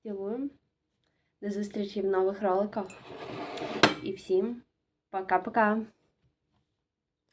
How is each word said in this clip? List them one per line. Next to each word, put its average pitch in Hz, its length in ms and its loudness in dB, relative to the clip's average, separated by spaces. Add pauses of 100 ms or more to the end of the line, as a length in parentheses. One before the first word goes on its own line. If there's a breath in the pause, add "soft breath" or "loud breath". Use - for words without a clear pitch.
цілую. 214 480 -4 (920)
До 202 80 -2
зустрічі 202 520 -2
в - 20 0
нових 196 380 2
роликах. 202 440 2 (1160)
І 196 100 -4
всім 202 500 0 (480)
пока-пока. 208 720 4 (1500)